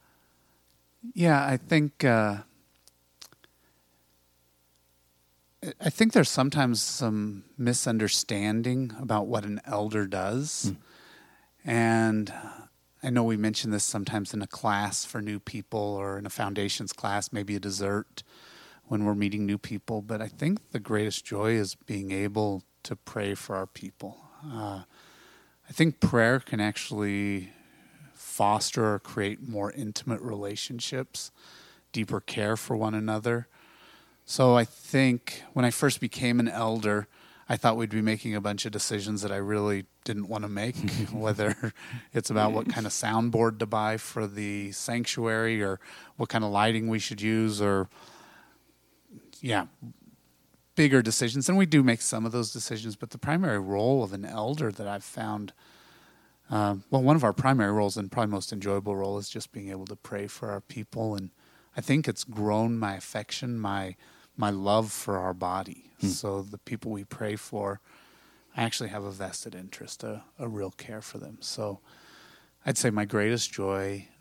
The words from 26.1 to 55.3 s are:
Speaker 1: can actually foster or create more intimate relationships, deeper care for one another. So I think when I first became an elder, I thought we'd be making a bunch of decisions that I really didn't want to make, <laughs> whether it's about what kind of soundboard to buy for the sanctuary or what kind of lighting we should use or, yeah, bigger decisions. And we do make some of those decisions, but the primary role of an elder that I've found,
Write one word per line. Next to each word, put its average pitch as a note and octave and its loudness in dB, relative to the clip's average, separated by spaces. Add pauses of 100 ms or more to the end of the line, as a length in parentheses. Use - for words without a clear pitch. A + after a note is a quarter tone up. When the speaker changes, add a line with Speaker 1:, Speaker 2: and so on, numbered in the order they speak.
Speaker 1:
can G#2+ -4
actually G2+ -2 (640)
foster G#2+ 0
or G2+ -2
create G#2 -4
more G#2 -4
intimate A2+ -6
relationships, A#2 -8 (640)
deeper G#2+ -2
care G#2+ 0
for - -4
one A2 0
another. A2 0 (760)
So B2 6
I A#2+ 8
think - 2 (100)
when B2 4
I A#2+ 4
first - 2
became A#2+ 2
an A#2 4
elder, G#2+ 0 (420)
I A#2+ 2
thought A2+ 4
we'd A#2 -2
be G#2+ 0
making A2 0
a G#2 -2
bunch G#2 -2
of A2 -8
decisions G#2 -2
that G#2 -2
I G2 -4
really G2+ 0 (200)
didn't G#2 -4
want G#2 -4
to G#2 -4
make, G#2 -4
<laughs> G#2 -2
whether G#2+ 0 (380)
it's - 0
about G#2+ 4
what A2 0
kind A2 -2
of G2+ -6
soundboard A2+ 2
to A2+ 0
buy G#2+ 2
for - -4
the G2+ -6
sanctuary A2+ 0
or F#2+ 0 (380)
what A#2 -2
kind A2+ 2
of G#2 0
lighting A2 4
we A2 2
should G#2+ -6
use A2 2
or, G2 4 (1500)
yeah, G#2 0 (1080)
bigger C3+ 6
decisions. A#2 0
And F#3 6
we F#3+ 6
do D3+ 8
make A#2+ 6
some A2 -2
of A2+ -4
those A#2 -2
decisions, A2 -8
but - -12
the - -12
primary D3+ 0
role G#2 2
of G2 -4
an G2 -8
elder A2+ -4
that G2+ -8
I've G2+ -8
found, G#2+ -8 (960)